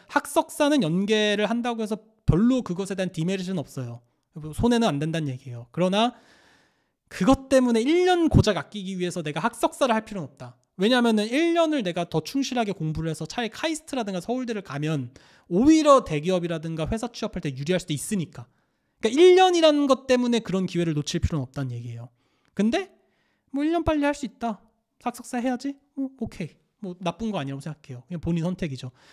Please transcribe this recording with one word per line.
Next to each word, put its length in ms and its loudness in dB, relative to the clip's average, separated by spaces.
학석사는 720 0
연계를 720 0
한다고 320 -4
해서 140 -4
별로 380 4
그것에 320 -6
대한 160 -4
디메리트는 480 -4
없어요. 420 -10
손해는 320 2
안 100 0
된다는 320 -2
얘기예요. 420 -12
그러나 440 0
그것 380 2
때문에 340 4
일 240 4
년 220 4
고작 300 4
아끼기 400 -8
위해서 240 -4
내가 180 -6
학석사를 540 0
할 100 -2
필요는 240 -10
없다. 300 -18
왜냐하면은 480 2
일 280 0
년을 300 2
내가 260 -4
더 100 -2
충실하게 540 -2
공부를 360 -4
해서 160 -8
차라리 240 -6
카이스트라든가 720 -6
서울대를 420 -6
가면 520 -4
오히려 560 6
대기업이라든가 880 -4
회사 160 -4
취업할 340 -8
때 140 -6
유리할 240 -2
수도 140 -6
있으니까. 520 -6
그러니까 220 4
일 140 10
년이라는 520 6
것 180 2
때문에 340 2
그런 260 -2
기회를 280 -2
놓칠 280 -4
필요는 220 0
없다는 280 -8
얘기예요. 380 -12
근데 380 0
뭐 120 -4
일 80 0
년 140 0
빨리 180 0
할 100 2
수 120 -10
있다. 360 -8
학석사 360 -8
해야지. 400 -4
뭐 160 -6
오케이. 300 -8
뭐 200 -10
나쁜 320 -4
거 80 -4
아니라고 220 -6
생각해요. 460 -14
그냥 120 -8
본인 240 -2
선택이죠. 480 -6